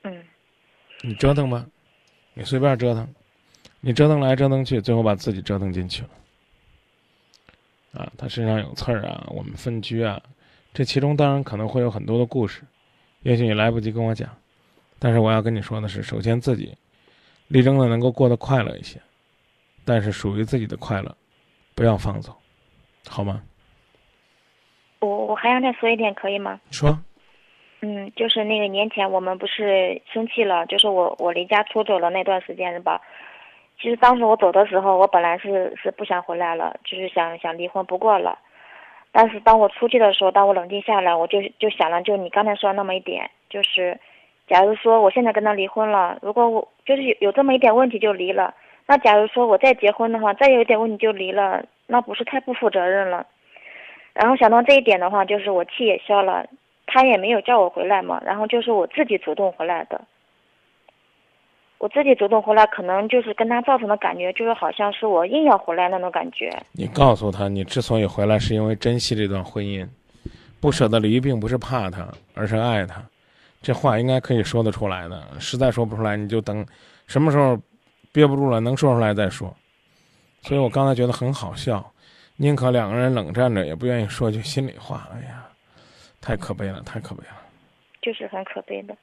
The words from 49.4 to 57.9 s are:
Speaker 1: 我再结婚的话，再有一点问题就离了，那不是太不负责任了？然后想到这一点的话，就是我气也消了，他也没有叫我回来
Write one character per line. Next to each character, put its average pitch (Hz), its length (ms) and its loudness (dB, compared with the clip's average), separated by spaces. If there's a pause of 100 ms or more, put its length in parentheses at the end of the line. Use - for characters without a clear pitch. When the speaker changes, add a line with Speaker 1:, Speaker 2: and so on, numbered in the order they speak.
Speaker 1:
我 202 120 4
再 262 160 6
结 208 180 2
婚 226 180 -2
的 226 80 -2
话， 208 140 0
再 269 160 4
有 247 140 6
一 - 20 4
点 220 160 2
问 226 100 0
题 208 60 -4
就 220 160 0
离 190 180 -6
了， 190 320 0 (240)
那 240 140 2
不 214 140 -12
是 233 100 -8
太 262 160 -4
不 254 140 -8
负 226 160 0
责 185 180 0
任 190 220 0
了？ 175 160 -6 (880)
然 220 120 4
后 262 80 6
想 233 140 6
到 233 120 6
这 277 120 6
一 277 60 8
点 214 180 2
的 180 120 0
话， 202 140 2
就 202 140 0
是 202 120 -4
我 180 160 2
气 - 180 -6
也 202 140 2
消 202 240 2
了， 180 260 -2 (380)
他 262 180 6
也 240 140 4
没 190 100 -2
有 226 140 2
叫 240 180 4
我 180 80 4
回 175 160 -6
来 190 180 2